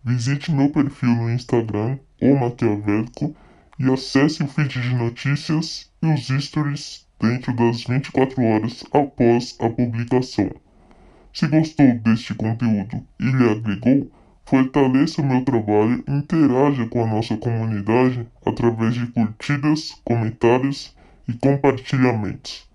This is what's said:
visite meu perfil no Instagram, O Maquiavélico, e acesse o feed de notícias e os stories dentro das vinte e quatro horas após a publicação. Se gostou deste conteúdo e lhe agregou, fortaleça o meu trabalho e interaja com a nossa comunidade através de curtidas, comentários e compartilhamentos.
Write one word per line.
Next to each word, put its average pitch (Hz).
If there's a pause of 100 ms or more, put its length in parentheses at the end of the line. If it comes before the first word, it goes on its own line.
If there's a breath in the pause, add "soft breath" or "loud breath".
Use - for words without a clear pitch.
visite 127
meu 139
perfil 139
no 117
Instagram, 117 (240)
O 131
Maquiavélico, 120 (440 soft breath)
e 131
acesse 143
o 139
feed 131
de 123
notícias 139 (120)
e 165
os 120
stories 143 (120)
dentro 123
das 117
vinte 127
e -
quatro 131
horas 110 (100)
após 120
a 117
publicação. 117 (840 soft breath)
Se 165
gostou 143
deste 110
conteúdo 110 (160)
e -
lhe 127
agregou, 110 (340 soft breath)
fortaleça 135
o 139
meu 127
trabalho 110
e 135
interaja 143
com 117
a 113
nossa 110
comunidade 117 (180)
através 113
de 120
curtidas, 139
comentários 120 (320 soft breath)
e 123
compartilhamentos. 127